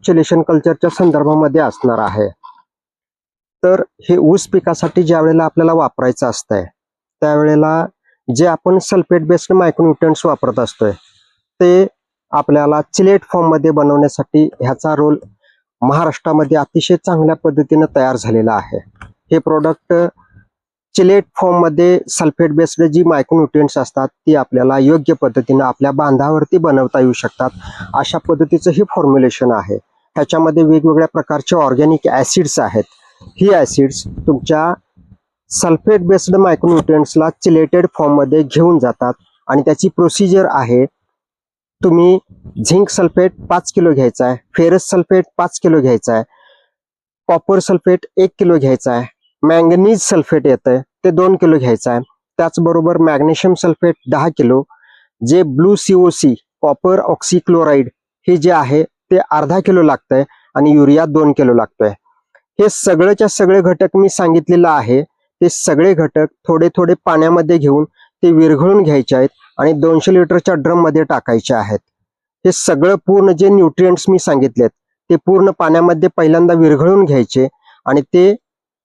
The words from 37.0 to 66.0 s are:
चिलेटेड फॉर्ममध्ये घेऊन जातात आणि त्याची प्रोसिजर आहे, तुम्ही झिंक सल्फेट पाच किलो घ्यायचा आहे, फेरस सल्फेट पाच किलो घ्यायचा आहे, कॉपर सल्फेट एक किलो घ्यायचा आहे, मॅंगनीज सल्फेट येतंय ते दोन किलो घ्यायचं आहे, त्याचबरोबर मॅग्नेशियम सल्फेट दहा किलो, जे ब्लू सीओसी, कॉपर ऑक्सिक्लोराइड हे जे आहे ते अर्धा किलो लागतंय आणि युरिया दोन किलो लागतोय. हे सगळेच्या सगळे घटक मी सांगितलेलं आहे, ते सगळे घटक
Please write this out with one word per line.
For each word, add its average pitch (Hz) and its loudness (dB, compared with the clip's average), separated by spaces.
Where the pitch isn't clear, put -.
चिलेटेड 160 0
फॉर्ममध्ये 147 0
घेऊन 165 0
जातात 123 -4
आणि 139 0
त्याची 156 -2
प्रोसिजर 185 0
आहे, 123 0
तुम्ही 180 2
झिंक 185 0
सल्फेट 180 0
पाच 180 -4
किलो 170 2
घ्यायचा 135 0
आहे, 127 -2
फेरस 175 0
सल्फेट 185 0
पाच 175 -6
किलो 160 0
घ्यायचा 123 -2
आहे, 113 -2
कॉपर 185 0
सल्फेट 180 -2
एक 185 2
किलो 170 2
घ्यायचा 135 -2
आहे, 120 -4
मॅंगनीज 170 2
सल्फेट 156 -2
येतंय 131 0
ते 185 2
दोन 185 2
किलो 160 2
घ्यायचं 123 -2
आहे, 120 -2
त्याचबरोबर 165 -2
मॅग्नेशियम 160 0
सल्फेट 170 -2
दहा 156 -2
किलो, 127 2
जे 139 2
ब्लू 160 2
सीओसी, 180 0
कॉपर 180 0
ऑक्सिक्लोराइड 156 -2
हे 175 2
जे 165 0
आहे 151 0
ते - -4
अर्धा 151 -2
किलो 185 2
लागतंय 135 0
आणि 147 2
युरिया 147 4
दोन 151 0
किलो 131 0
लागतोय. 110 -2
हे 208 2
सगळेच्या 196 0
सगळे 190 2
घटक 180 -2
मी 196 4
सांगितलेलं 170 2
आहे, 131 0
ते - -6
सगळे 170 0
घटक 156 -2